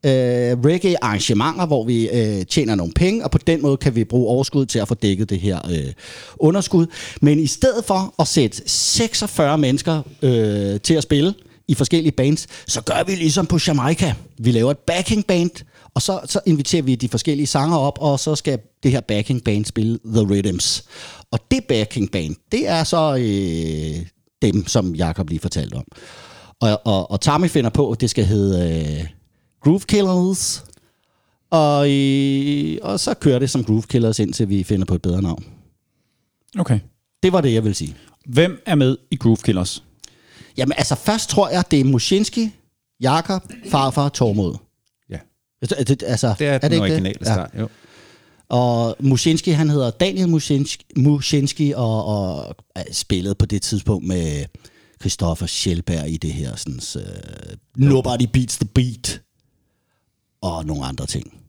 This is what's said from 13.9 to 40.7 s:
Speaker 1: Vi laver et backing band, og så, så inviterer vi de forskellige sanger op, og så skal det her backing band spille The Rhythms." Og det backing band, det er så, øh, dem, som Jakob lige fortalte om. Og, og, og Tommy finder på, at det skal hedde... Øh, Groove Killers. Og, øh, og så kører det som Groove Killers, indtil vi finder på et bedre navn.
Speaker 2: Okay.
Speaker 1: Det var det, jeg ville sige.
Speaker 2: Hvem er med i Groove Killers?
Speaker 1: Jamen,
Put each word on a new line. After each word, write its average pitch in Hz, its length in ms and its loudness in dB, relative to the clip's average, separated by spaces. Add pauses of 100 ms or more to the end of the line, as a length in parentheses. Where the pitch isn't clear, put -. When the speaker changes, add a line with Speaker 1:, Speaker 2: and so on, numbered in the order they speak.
Speaker 1:
Vi 120 140 2
laver 117 180 4
et 143 80 -2
backing 190 480 -2
band, 175 240 2 (440)
og - 80 0
så, 190 240 -2
så - 200 -2
inviterer 156 360 2
vi 131 120 2
de 120 140 -2
forskellige 143 380 -2
sanger 151 300 2
op, 139 240 0
og 143 200 0
så 156 140 -2
skal 135 240 -2 (240)
det 139 80 4
her 127 100 2
backing 110 440 -2
band 104 200 0
spille 113 420 -2
The 113 140 2
Rhythms." 98 640 0 (460)
Og - 80 -4 (120)
det 254 180 0
backing 107 420 0
band, 78 240 -4 (180)
det 233 160 0
er 165 160 0
så, 156 320 2
øh, 82 880 -2 (360)
dem, 98 240 2
som 92 280 0
Jakob 85 340 -2
lige 80 120 -4
fortalte - 340 -6
om. 65 100 -8 (760)
Og, 104 240 2
og, 98 260 0
og 98 100 -2
Tommy 156 280 2
finder 120 220 2
på, 131 200 0
at 113 100 -4
det 117 100 0
skal 110 140 0
hedde... 90 600 2 (160)
Øh, 85 40 -6 (600)
Groove 175 160 4
Killers. 190 840 0 (840)
Og, 147 420 4
øh, 139 920 0
og 196 180 -4
så - 140 -2
kører 131 240 2
det 131 120 0
som 123 140 -2
Groove 110 180 2
Killers, 113 360 0
indtil 104 300 0
vi 98 140 0
finder 95 240 0
på 90 80 0
et 85 80 -2
bedre 92 200 0
navn. 82 220 -4 (1120)
Speaker 2:
Okay. 131 200 0 (440)
Speaker 1:
Det 185 100 4
var 180 80 4
det, 135 140 2
jeg 113 100 2
ville 101 100 0
sige. 73 220 -8 (300)
Speaker 2:
Hvem 156 400 0
er 196 80 0
med 135 220 4 (140)
i - 60 -2
Groove 113 200 4
Killers? 92 460 -2 (760)
Speaker 1:
Jamen, 131 220 0